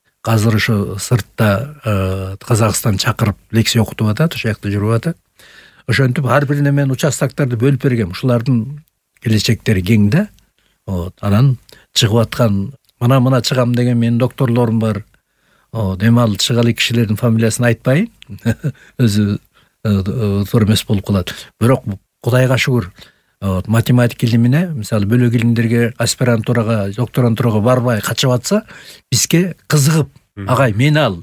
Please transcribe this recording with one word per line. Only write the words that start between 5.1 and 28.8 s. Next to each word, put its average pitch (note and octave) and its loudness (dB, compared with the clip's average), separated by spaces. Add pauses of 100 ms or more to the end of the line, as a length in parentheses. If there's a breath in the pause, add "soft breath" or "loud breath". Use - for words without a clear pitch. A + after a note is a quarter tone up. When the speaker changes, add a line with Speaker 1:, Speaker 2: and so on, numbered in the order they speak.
Speaker 1:
Ошентип B2+ 0
ар C3+ 2
бирине C#3+ 0
мен C#3 2
участокторду C3 -2
бөлүп B2+ 0
бергем. A2+ 0
Ушулардын A#2+ -2 (400)
келечектери G#2+ 0
кең G#2 4
да. F#3 2 (580)
Вот. F#2 -6
Анан A#2 2 (360 loud breath)
чыгып A2 2
аткан, G#2 0 (280)
мына, B2+ 4
мына B2+ 2
чыгам B2 0
деген B2 0
менин A#2 2
докторлорум A#2 0
бар. G#2+ -2 (680)
Вот. F#2+ -4
Эми A#2 4
ал A2 2
чыга A#2+ 0
элек A#2 0
кишилердин A2+ 0
фамилиясын A2+ 0
айтпайын. C3 0 (180)
<laughs> - -6
Өзү, G#2 0 (460 soft breath)
э, A2+ -2
э, G2+ 0
туура A2 2
эмес G#2+ 0
болуп G2+ -2
калат. G2 -2 (260 loud breath)
Бирок B2+ 2 (360)
Кудайга B2+ 2
шүгүр, A#2 -2 (500 loud breath)
вот, F#2+ -4
математика A#2+ 2
илимине, A#2+ 2
мисалы, G#2+ -4
бөлөк A#2+ 2
илимдерге A#2 0
аспирантурага, A2+ -2
докторантурага A#2 0
барбай B2 0
качып B2 -2
атса, G3 -2 (500 loud breath)